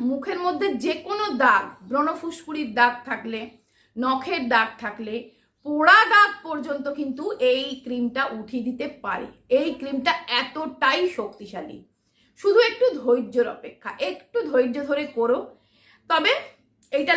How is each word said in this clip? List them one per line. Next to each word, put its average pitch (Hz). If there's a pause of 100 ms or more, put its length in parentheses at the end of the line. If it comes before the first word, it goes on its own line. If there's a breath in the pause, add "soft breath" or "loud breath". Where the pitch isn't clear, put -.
মুখের 359
মধ্যে 349 (160)
যে 311 (140)
কোনো 415 (180)
দাগ, 220 (260)
ব্রণফুসকুড়ির 302 (100)
দাগ 240 (140)
থাকলে, 226 (540)
নখের 262 (120)
দাগ 220 (140)
থাকলে, 214 (500 soft breath)
পোড়া 302 (140)
দাগ 415 (120)
পর্যন্ত 285 (140)
কিন্তু 269 (280)
এই 262 (180)
ক্রিমটা 247 (140)
উঠিয়ে 220
দিতে 254 (180)
পারে। 196 (320)
এই 320 (100)
ক্রিমটা 269 (280)
এতটাই 302 (160)
শক্তিশালী। 202 (640)
শুধু 403 (100)
একটু 480 (160)
ধৈর্যের 240
অপেক্ষা, - (200)
একটু - (120)
ধৈর্য 262 (120)
ধরে 294 (140)
করো। 233 (680 soft breath)
তবে 330 (580)
এইটা 294